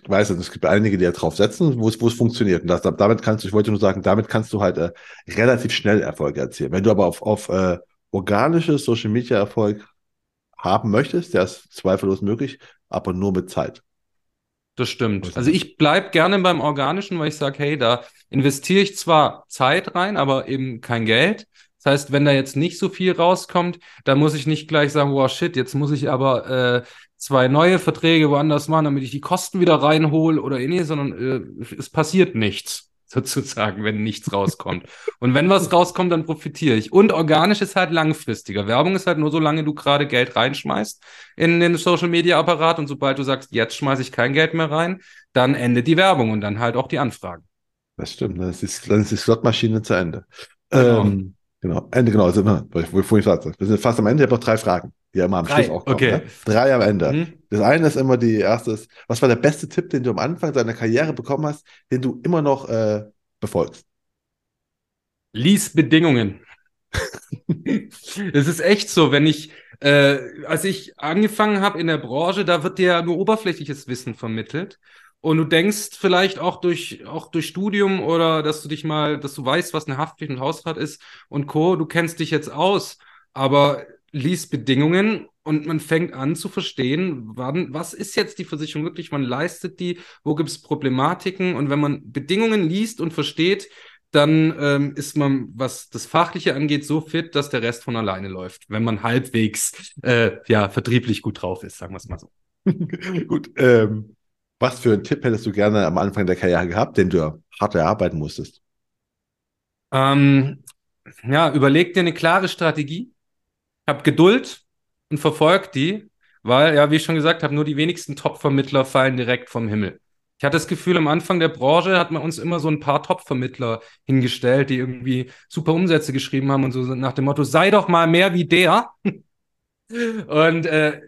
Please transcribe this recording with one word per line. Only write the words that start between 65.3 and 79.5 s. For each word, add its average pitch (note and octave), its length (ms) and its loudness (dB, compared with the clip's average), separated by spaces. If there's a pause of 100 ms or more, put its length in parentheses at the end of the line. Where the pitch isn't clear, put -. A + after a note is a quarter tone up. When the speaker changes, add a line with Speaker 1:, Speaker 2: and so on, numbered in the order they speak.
Speaker 2:
Lies F#3 420 2
Bedingungen. C3+ 680 2 (520)
<laughs> - 1000 -6 (420)
Es C#3+ 160 2
ist E3+ 120 -4
echt G3+ 300 2
so, D3+ 220 4
wenn C#3+ 140 4
ich, D3+ 240 -2 (300)
äh, C#3+ 380 6 (280)
als D#3+ 180 -4
ich - 340 -6
angefangen G#3 600 0
hab G3 160 0
in E3+ 100 -4
der D#3 120 0
Branche, D#3+ 460 -2
da E3+ 180 0
wird F3+ 160 -6
dir F3+ 80 2
ja F3 160 2
nur E3+ 160 -2
oberflächliches F#3+ 720 -4
Wissen B2 260 -8
vermittelt. A2+ 640 -8 (420)
Und D#3+ 160 2
du D#3+ 80 2
denkst E3+ 540 0
vielleicht F#3+ 400 2
auch F#3 220 -4
durch, - 460 -4
auch D#3 240 -14
durch D#3+ 160 -4
Studium G3 540 -2
oder D#3+ 420 0
dass D3+ 200 -4
du D3+ 60 -14
dich D3+ 160 -8
mal, D3+ 340 -2
dass C#3+ 160 -10
du C#3+ 100 -12
weißt, D#3 300 -2